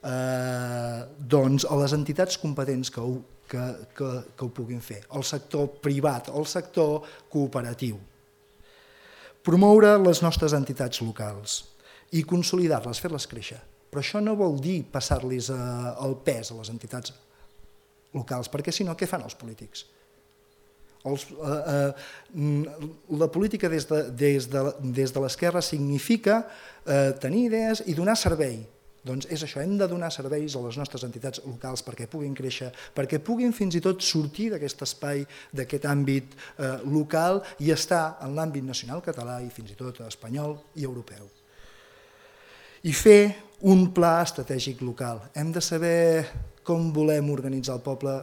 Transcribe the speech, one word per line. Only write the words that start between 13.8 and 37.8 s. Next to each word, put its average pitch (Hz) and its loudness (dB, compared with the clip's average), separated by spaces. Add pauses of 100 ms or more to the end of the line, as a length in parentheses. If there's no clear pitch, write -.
Però 139 -4
això 208 -2
no 214 0
vol 170 2
dir 165 -2 (100)
passar-los, 127 -2
eh, 123 -6 (160)
el 135 0
pes 117 -2
a 113 -14
les 107 -12
entitats 117 -12 (960)
locals, 123 -6
perquè 147 -4
si 190 -2
no, 170 -4
què 170 -4
fan 160 -6
els 123 -14
polítics? - -16 (1160)
Els, 139 -6
eh, 147 -6 (120)
eh, 143 0 (400)
mm, 147 -2 (260)
la 165 2
política 190 0
des 160 -2
de, 151 0
des 135 2
de, 135 0 (180)
des 131 -2
de 147 0
l'esquerra 175 0
significa, 180 2 (420)
eh, 139 4
tenir 202 0
idees 220 0
i 160 -2
donar 190 2
servei. 147 0 (400)
Doncs 131 -6
és 151 -6
això, 143 -8
hem 196 0
de 196 2
donar 175 -4
serveis 147 -4
a 131 -6
les 120 -8
nostres 135 -8
entitats 123 -10
locals 131 -10
perquè 120 -12
puguin 143 -8
créixer, 127 -8 (240)
perquè 143 -2
puguin 233 0
fins 202 0
i 170 0
tot 185 0
sortir 160 -2
d'aquest 147 -6
espai, 143 -4 (260)
d'aquest 139 -4
àmbit, 135 0 (240)
eh, 131 -4 (100)
local 160 2 (240)
i 156 4
estar 160 0